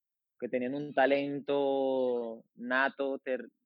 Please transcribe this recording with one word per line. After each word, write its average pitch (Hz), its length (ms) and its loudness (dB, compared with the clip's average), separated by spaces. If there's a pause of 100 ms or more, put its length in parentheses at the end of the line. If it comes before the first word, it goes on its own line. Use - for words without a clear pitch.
(400)
que 123 80 -6
tenían 123 260 -2
un 147 200 -6
talento 135 1500 0 (100)
nato, 135 640 0
ter-, 123 300 -6 (160)